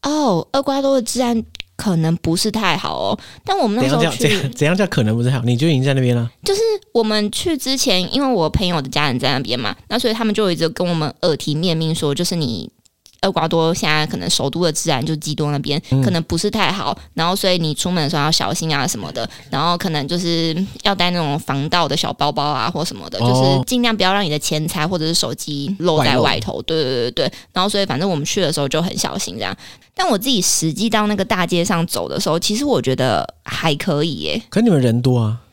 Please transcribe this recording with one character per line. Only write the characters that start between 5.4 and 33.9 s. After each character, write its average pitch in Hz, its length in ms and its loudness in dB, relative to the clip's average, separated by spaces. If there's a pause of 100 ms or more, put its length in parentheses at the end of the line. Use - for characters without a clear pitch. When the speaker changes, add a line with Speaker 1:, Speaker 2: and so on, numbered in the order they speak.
Speaker 2:
你 120 120 4
就 147 120 2
已 165 40 4
经 131 120 2
在 139 100 2
那 135 60 2
边 123 160 2
了。 120 120 0 (140)
Speaker 1:
就 392 100 0
是 403 80 2 (320)
我 233 120 2
们 214 260 0
去 330 260 -2
之 262 200 -2
前， 185 360 2
因 269 80 0
为 285 60 2
我 190 240 2
朋 - 160 0
友 170 160 0
的 135 60 -6
家 147 180 0
人 127 120 0
在 135 140 0
那 127 60 0
边 123 200 -2
嘛， 104 160 -4 (140)
那 214 80 -2
所 240 140 0
以 - 20 0
他 226 120 -2
们 214 100 2
就 208 160 2
一 170 60 0
直 160 120 0
跟 175 160 -2
我 175 80 0
们 156 200 0 (100)
耳 160 140 2
提 151 180 -2
面 160 220 0
命 160 180 0
说， 147 200 0
就 175 100 -2
是 175 120 -2
你 117 340 -4 (520)
厄 190 100 2
瓜 160 160 0
多 165 260 2
现 - 160 0
在 151 160 4
可 - 120 -6
能 87 120 -4
首 131 180 0
都 165 140 -2
的 170 80 2
治 160 200 -2
安， 135 140 0
就 156 120 -2
基 151 180 -6
多 147 160 -2
那 143 80 -2
边， 143 220 -2 (100)
Speaker 2:
嗯。 135 120 4
Speaker 1:
可 127 80 2
能 165 140 0
不 170 140 -4
是 208 100 0
太 202 220 0
好， 180 260 -4 (180)
然 160 120 0
后 180 80 2
所 196 160 0
以 180 80 2
你 156 160 0
出 - 160 -4
门 170 140 0
的 135 40 -2
时 175 60 -2
候 147 80 0
要 151 80 2
小 143 240 0
心 160 180 -2
啊 135 140 0
什 120 140 -4
么 80 100 -10
的， 113 180 -6 (220)
然 135 100 -2
后 175 160 0
可 170 120 -4
能 147 180 -2
就 175 100 -4
是 165 400 0 (280)
要 202 100 2
带 180 160 0
那 175 80 -2
种 147 200 0
防 139 300 -4
盗 175 200 2
的 143 80 -2
小 - 160 -2
包 147 180 0
包 147 140 -2
啊 139 260 0
或 160 140 -4
什 - 100 -8
么 82 160 -14
的， - 80 -8
Speaker 2:
哦。 117 80 0
Speaker 1:
就 123 80 4
是 131 320 4
尽 247 160 0
量 233 140 2
不 185 80 0
要 185 80 4
让 202 120 2
你 156 60 -2
的 151 80 0
钱 156 300 -2
财 156 180 -2
或 185 100 -2
者 156 80 0
是 160 80 0
手 - 220 0
机 147 460 -6
露 165 240 2
在 143 140 4
外 107 200 2
头。 - 140 -6
Speaker 2:
外 - 60 -6
露。 - 40 -8
Speaker 1:
对， 160 220 0
对， 123 260 0
对， 131 180 -2
对。 - 40 -4 (200)
然 185 100 0
后 196 60 2
所 202 120 0
以 196 40 2
反 - 140 -2
正 185 100 0
我 185 60 0
们 147 100 -2
去 - 160 -2
的 160 120 2
时 156 80 -2
候 139 80 0
就 156 120 0
很 175 160 -2
小 - 220 -4
心 90 160 -6
这 101 80 -8
样。 95 140 -6 (420)
但 370 80 0
我 233 120 2
自 240 100 -2
己 226 140 2
实 - 280 0
际 208 200 -2
到 214 160 2
那 208 100 0
个 190 80 -2
大 180 220 0
街 170 180 0
上 175 220 0
走 85 200 -4
的 69 140 -4
时 - 80 -2
候， 160 100 0
其 208 160 -2
实 277 120 -2
我 135 160 2
觉 131 120 0
得 123 320 2 (180)
还 160 320 -2
可 147 280 0